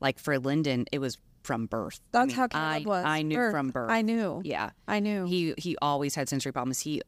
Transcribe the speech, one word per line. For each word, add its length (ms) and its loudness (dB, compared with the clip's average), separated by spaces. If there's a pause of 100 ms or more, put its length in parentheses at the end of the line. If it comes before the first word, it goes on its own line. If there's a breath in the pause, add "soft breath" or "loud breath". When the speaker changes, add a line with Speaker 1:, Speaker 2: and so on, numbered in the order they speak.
Speaker 1:
like, 200 0
for 180 2
Lyndon, 540 2
it 80 0
was 180 -4 (240)
from 240 -2
birth. 320 -4 (160)
I 40 6
Speaker 2:
That's 100 6
Speaker 1:
mean, 80 -2
Speaker 2:
how 100 2
Caleb 180 0 (220)
Speaker 1:
I, 20 -4
Speaker 2:
was. 160 2
Speaker 1:
I 180 2
knew 140 0
Speaker 2:
Birth. 160 2
Speaker 1:
from 180 0
birth. 200 -2
Speaker 2:
I 120 2
knew. 420 0
Speaker 1:
Yeah. 260 -4 (160)
Speaker 2:
I 140 0
knew. 240 0
Speaker 1:
He, 340 0
he 240 -4
always 320 2
had 140 -2
sensory 240 -2
problems. 280 -2
He, 280 -4